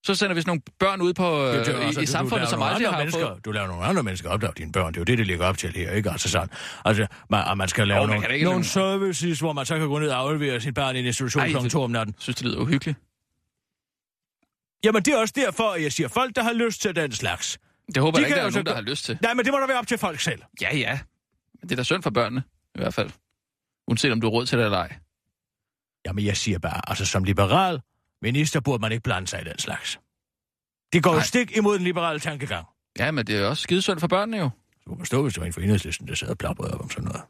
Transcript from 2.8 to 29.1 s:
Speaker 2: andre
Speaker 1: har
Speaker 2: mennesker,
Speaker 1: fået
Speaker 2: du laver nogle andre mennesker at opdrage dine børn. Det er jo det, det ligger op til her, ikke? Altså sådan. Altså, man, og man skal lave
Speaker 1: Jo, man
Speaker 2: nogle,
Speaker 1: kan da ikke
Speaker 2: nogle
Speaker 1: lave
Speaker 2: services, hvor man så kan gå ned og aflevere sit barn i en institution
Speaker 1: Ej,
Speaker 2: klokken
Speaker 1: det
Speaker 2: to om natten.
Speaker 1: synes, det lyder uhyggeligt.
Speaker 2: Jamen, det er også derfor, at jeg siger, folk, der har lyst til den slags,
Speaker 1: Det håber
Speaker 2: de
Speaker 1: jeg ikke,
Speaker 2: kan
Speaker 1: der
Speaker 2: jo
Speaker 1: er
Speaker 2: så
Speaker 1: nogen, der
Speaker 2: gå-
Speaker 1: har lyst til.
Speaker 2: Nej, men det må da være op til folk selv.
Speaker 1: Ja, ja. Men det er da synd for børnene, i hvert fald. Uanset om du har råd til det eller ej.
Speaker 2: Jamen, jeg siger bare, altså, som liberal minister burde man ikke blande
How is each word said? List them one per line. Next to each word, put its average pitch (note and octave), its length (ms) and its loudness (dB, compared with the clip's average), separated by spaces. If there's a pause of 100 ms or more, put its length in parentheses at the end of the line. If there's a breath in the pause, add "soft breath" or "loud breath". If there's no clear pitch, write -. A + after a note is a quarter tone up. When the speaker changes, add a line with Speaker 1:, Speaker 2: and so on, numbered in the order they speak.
Speaker 2:
andre F3 100 0
Speaker 1:
har D3 60 0
Speaker 2:
mennesker, D#3 240 -2
Speaker 1:
fået F#2+ 180 -10
Speaker 2:
du G#2+ 60 -4
laver G#2 160 -2
nogle F2 180 -4
andre F3 180 2
mennesker F2+ 260 -4
at F2 40 0
opdrage G2+ 240 -2
dine D#2+ 140 -10
børn. F#2 220 0
Det E2+ 40 -6
er E2+ 40 -4
jo - 40 -2
det, B2 120 4
det G#2+ 100 2
ligger F2 180 0
op F#2 120 2
til F2 180 -4
her, F2 160 -4
ikke? G2+ 200 0
Altså F2 180 -2
sådan. F2 200 0 (360 loud breath)
Altså, G#2+ 220 4 (220 loud breath)
man, G#2 180 2
og G2 100 0
man F#2+ 100 0
skal G#2 200 2
lave G2+ 100 4
Speaker 1:
Jo, G2+ 40 6
man G#2+ 80 2
Speaker 2:
nogle, G#2+ 120 0
Speaker 1:
kan A2+ 80 -2
da B2+ 40 0
ikke D3 120 2
Speaker 2:
nogle F#3 120 4
Speaker 1:
lave F3 80 2
Speaker 2:
services, F#3+ 760 0
hvor D#3 140 0
man E3 120 -2
så D#3+ 120 -2
kan D#3 100 0
gå D3 120 0
ned D3+ 100 2
og C3 100 0
aflevere C#3 420 0
sit B2+ 140 -4
barn C3+ 200 0
i B2+ 40 0
en B2 60 -2
institution B2 360 0
Speaker 1:
Ej, D#3+ 80 2
Speaker 2:
klokken C3+ 140 0
Speaker 1:
det A#2+ 80 0
Speaker 2:
to C#3 120 2
om A#2 80 -2
natten. A2 280 -2
Speaker 1:
synes, - 160 -6
det B2+ 100 -8
lyder - 140 -2
uhyggeligt. D3 380 0 (1900)
Speaker 2:
Jamen, G#3 200 4
det C#4+ 100 4
er C4 40 4
også A3 200 2
derfor, A3+ 340 2
at E3+ 120 -2
jeg C#3+ 100 -2
siger, - 140 0
folk, B3 280 0
der A#3+ 80 0
har A#3 100 0
lyst A#3 280 0
til F#3 140 -2
den D3+ 160 0
slags, F#2+ 460 -4 (300)
Speaker 1:
Det - 100 -2
håber D#3 200 4
Speaker 2:
de C#4 40 6
Speaker 1:
jeg C#4 60 4
ikke, D4 80 2
Speaker 2:
kan - 20 4
Speaker 1:
der - 60 2
Speaker 2:
jo B2+ 40 0
Speaker 1:
er - 40 -2
Speaker 2:
så - 60 0
Speaker 1:
nogen, G3 80 0
der D#3+ 60 -2
Speaker 2:
gå- - 40 0
Speaker 1:
har A2+ 60 -6
lyst B2+ 240 -6
til. B2 160 -4
Speaker 2:
Nej, A#3 120 2
men B3 120 0
det C4+ 80 2
må C#4 60 2
da C4+ 80 0
være C4 120 0
op A#3 80 -6
til A#3+ 100 0
folk E3 220 -4
selv. B2+ 220 -4 (200)
Speaker 1:
Ja, B2+ 140 -2
ja. B2+ 240 -2 (640)
Men - 80 -16
det - 20 0
er A#2 40 0
da B2 80 -2
synd F3+ 200 0
for D3 60 0
børnene, A#2+ 340 0 (320)
i - 40 -10
hvert - 140 -2
fald. - 180 -2 (760)
Uanset B2 240 2
om A2+ 100 2
du A2+ 60 2
har G#2 40 2
råd A#2 140 0
til C3 120 0
det A2+ 80 4
eller G2+ 120 2
ej. E2+ 180 -4 (1120)
Speaker 2:
Jamen, G2+ 200 -2
jeg G2 120 2
siger F#2 220 0
bare, - 300 -4
altså, G2+ 160 -2
som F#2+ 180 2
liberal A#2+ 580 4 (400)
minister D3 380 2
burde A#2+ 220 0
man A2 100 0
ikke A2+ 120 -2
blande F#2 240 -2